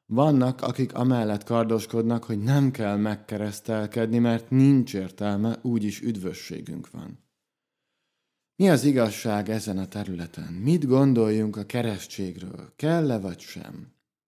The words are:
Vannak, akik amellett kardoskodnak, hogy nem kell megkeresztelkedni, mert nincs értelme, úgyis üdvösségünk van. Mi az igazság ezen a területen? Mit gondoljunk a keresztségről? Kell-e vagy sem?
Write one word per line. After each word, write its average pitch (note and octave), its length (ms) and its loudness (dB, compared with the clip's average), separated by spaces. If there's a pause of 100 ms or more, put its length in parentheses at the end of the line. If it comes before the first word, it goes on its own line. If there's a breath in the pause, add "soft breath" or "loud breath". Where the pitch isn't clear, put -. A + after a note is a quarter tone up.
Vannak, B2+ 560 2
akik A#2+ 320 -2
amellett A#2+ 500 0
kardoskodnak, A2+ 800 0
hogy A2 160 -6
nem C3 320 2
kell G#2 260 -2
megkeresztelkedni, G#2+ 1200 -2
mert A#2 300 2
nincs C3+ 440 4
értelme, G#2 680 -2
úgyis G#2+ 400 -2
üdvösségünk F2+ 880 -8
van. - 340 -16 (1300)
Mi F#3+ 140 6
az C3+ 140 6
igazság A2 680 0
ezen G#2+ 280 -4
a F#2+ 100 -6
területen? E2+ 680 -10
Mit C#3+ 340 0
gondoljunk A2+ 680 4
a G#2 100 -8
keresztségről? F#2+ 1120 -6
Kell-e D3+ 440 2
vagy F#2 200 -8
sem? - 520 -16 (360)